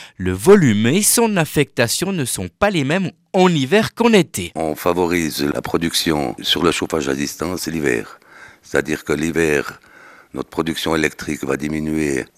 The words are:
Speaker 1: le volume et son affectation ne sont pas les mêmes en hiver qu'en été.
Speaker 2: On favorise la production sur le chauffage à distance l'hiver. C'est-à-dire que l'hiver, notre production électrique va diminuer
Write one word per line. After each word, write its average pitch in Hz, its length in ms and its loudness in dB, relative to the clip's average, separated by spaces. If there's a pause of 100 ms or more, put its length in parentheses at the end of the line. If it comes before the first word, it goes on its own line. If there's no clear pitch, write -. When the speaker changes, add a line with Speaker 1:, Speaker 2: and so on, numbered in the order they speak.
(160)
Speaker 1:
le 92 160 -2
volume 113 540 4
et 165 160 2
son 220 340 2
affectation 151 760 -2
ne 175 140 -2
sont 101 240 -6
pas - 220 0
les 170 140 0
mêmes 156 280 -2 (200)
en 185 160 6
hiver 160 460 2
qu'en 233 180 4
été. 127 420 2
Speaker 2:
On 80 200 -2
favorise 85 720 0
la 73 180 -2
production 78 800 -2
sur - 200 -2
le 82 100 4
chauffage 80 360 -4
à 69 60 0
distance 78 540 -6
l'hiver. 69 500 -4 (440)
C'est-à-dire 71 420 -4
que - 80 -2
l'hiver, 76 680 0 (540)
notre 67 160 -10
production 80 480 -4
électrique 76 480 -4
va 67 140 -2
diminuer 76 680 -2 (140)